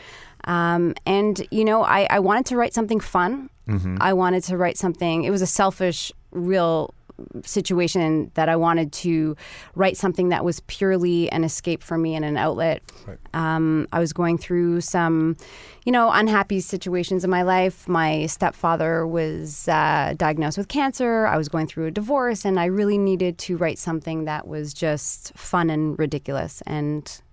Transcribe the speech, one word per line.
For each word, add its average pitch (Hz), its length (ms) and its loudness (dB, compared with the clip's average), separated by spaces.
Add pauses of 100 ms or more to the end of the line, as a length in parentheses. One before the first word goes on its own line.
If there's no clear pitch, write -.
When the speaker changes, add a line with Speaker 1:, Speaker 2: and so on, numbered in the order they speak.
(440)
Speaker 1:
Um, 175 500 2 (100)
and, 202 460 0
you 214 140 2
know, 220 200 4
I, - 260 4
I - 100 4
wanted 208 260 2
to 254 100 -2
write 240 160 2
something 220 280 0
fun. 226 500 -2 (180)
Speaker 2:
Mm-hmm. 92 320 0
Speaker 1:
I 190 140 4
wanted 185 300 2
to 185 120 -2
write 175 220 0
something, 170 460 0
it 175 60 0
was 196 120 2
a 180 40 0
selfish, 185 640 0 (200)
real 175 640 0 (500)
situation 170 920 0
that 160 140 2
I 165 60 4
wanted 165 380 2
to 156 440 -2 (380)
write 190 220 2
something 180 320 2
that 170 160 0
was 170 160 -2
purely 175 720 0
an 165 100 0
escape 160 400 -2
for 165 160 -4
me 160 160 0
and 156 100 -2
an 147 120 -2
outlet. 143 440 0 (260)
Speaker 2:
Right. 98 120 -14 (160)
Speaker 1:
Um, 160 580 0
I 170 60 0
was 170 140 0
going 170 260 0
through 175 440 0
some, 165 540 2 (480)
you 247 60 0
know, 233 220 4
unhappy 208 480 2
situations 180 640 -2
in 185 60 2
my 180 120 2
life. 185 460 2
My 160 380 2
stepfather 165 800 0
was, 160 640 -4
uh, 151 480 2
diagnosed 156 420 0
with 202 100 -6
cancer. 247 580 0
I - 100 2
was 156 120 -2
going 160 180 -2
through 160 200 -6
a 160 40 -4
divorce, 233 540 -2
and 190 160 2
I 170 60 2
really 202 320 2
needed 185 400 0
to - 180 -6
write 165 240 -2
something 160 460 -4
that 151 200 -6
was 151 260 -8
just - 640 -4
fun 170 340 0
and 156 280 -2
ridiculous. 143 680 -4
And 147 540 -6 (120)